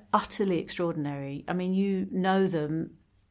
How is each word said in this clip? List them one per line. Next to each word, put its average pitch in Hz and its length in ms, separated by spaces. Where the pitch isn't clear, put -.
utterly 196 460
extraordinary. 143 880
I 170 60
mean, 180 200
you 196 380
know 190 340
them 160 460